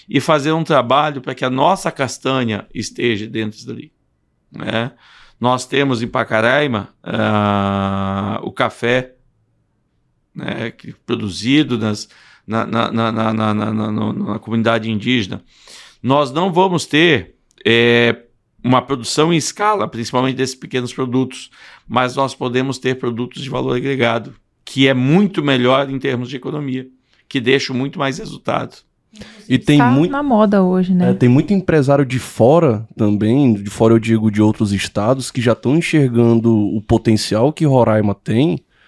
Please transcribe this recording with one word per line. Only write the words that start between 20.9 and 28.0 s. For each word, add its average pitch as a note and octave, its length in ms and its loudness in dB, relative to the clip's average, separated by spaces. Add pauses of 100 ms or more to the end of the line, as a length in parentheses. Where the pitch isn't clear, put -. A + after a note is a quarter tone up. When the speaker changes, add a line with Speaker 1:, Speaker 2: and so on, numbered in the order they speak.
Speaker 1:
produtos, C3 560 -4 (400)
mas B2+ 260 -2
nós C3+ 200 -2
podemos B2+ 420 -2
ter B2+ 220 -4
produtos B2 420 -6
de C3+ 80 -10
valor B2+ 260 -4
agregado, B2 600 -2 (280)
que C3 240 2
é C3+ 60 4
muito D#3 500 2
melhor C3+ 460 2
em C3+ 100 -8
termos B2 300 -4
de C3+ 80 -10
economia, C3+ 500 -8 (400)
que C3+ 140 -4
deixa C3 320 0
muito C#3 260 -6
mais C3+ 200 -4